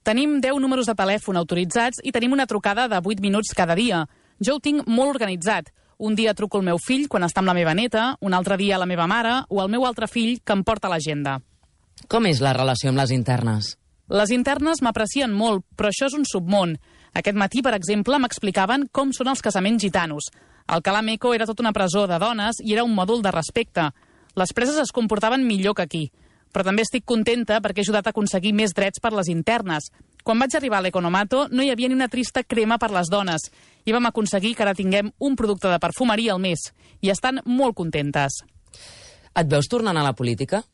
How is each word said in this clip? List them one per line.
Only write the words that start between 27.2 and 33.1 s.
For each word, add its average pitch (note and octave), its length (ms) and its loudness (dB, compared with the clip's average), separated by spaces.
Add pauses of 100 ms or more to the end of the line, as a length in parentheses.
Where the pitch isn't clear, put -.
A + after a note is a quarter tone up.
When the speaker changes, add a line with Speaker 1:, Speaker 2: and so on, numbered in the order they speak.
Speaker 1:
perquè G3+ 200 -4
he F#3+ 60 0
ajudat G#3 180 0
a A3 80 -2
aconseguir G3+ 400 0
més G#3 240 0
drets G3 240 -2
per A#3 120 0
les F#3+ 140 0
internes. F3 640 -2 (340)
Quan A3+ 160 2
vaig C4 160 0
arribar B3+ 240 0
a F#3 60 -2
l'Economato F#3+ 640 0
no B3+ 160 0
hi C#4 80 2
havia B3 160 0
ni C4 80 2
una C4 100 0
trista B3 360 -2
crema A3+ 340 2
per A3+ 160 0
les F3 160 0
dones. F#3 400 -2 (360)